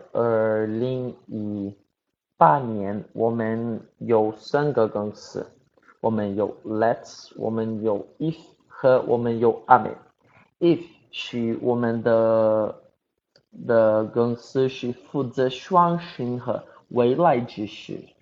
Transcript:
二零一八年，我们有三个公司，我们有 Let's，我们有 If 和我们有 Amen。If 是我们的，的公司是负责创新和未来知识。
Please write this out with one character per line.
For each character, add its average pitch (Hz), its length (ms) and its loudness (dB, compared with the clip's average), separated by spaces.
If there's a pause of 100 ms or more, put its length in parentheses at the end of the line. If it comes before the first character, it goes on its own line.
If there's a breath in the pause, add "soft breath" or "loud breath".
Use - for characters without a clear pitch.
(120)
二 110 560 0
零 123 480 -4 (100)
一 104 480 -8 (600)
八 151 240 4
年， 104 540 -6
我 113 180 0
们 113 500 -4 (160)
有 110 380 2
三 147 380 -2
个 110 160 2
公 104 260 -6
司， - 320 -12 (540)
我 113 80 0
们 104 260 -2
有 104 180 -2 (100)
Let's， 110 760 -2
我 110 120 -4
们 113 320 -4
有 107 240 -2 (140)
If 160 160 -4 (320)
和 127 400 2
我 120 100 2
们 117 220 -2
有 113 280 2
Amen。 120 280 6 (640 soft breath)
If 170 260 2 (260)
是 117 500 -4
我 120 140 2
们 117 280 -2
的， 113 760 2 (840)
的 110 380 4
公 117 320 0
司 131 320 -2
是 127 240 -6
负 - 320 -6
责 127 240 -2
创 175 540 2
新 123 360 -8
和 107 280 -6 (240 loud breath)
未 120 260 2
来 156 240 2
知 107 280 -8
识。 - 360 -14 (180)